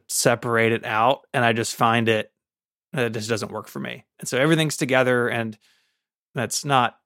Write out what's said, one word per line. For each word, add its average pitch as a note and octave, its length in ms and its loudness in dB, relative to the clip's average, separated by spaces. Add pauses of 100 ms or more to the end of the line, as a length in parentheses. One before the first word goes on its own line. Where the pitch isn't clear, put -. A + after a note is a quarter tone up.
separate A2+ 640 2
it A2+ 140 -2
out, A#2 360 2 (120)
and B2+ 120 2
I A#2 80 4
just A2+ 220 -2
find A#2 340 2
it, G#2+ 220 0 (640)
it A#2+ 180 -2
just A2 180 -8
doesn't A2+ 220 -4
work G#2 160 -12
for - 120 -14
me. B2 260 -12 (140)
And - 80 -12
so B2+ 100 -2
everything's D#3 400 2
together, B2 520 2
and A2+ 280 -6 (800)
that's A#2 300 -6
not C3 400 2